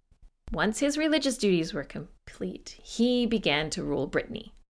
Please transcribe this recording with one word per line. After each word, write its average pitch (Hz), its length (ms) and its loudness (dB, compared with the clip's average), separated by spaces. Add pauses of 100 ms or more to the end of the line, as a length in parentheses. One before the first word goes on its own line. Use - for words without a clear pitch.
(520)
Once 185 280 0
his 285 180 2
religious 294 400 2
duties 175 340 2
were 143 120 -6
complete, - 1000 -12
he 247 420 2
began 160 460 2
to 151 140 -4
rule 139 220 0
Brittany. - 460 -4 (240)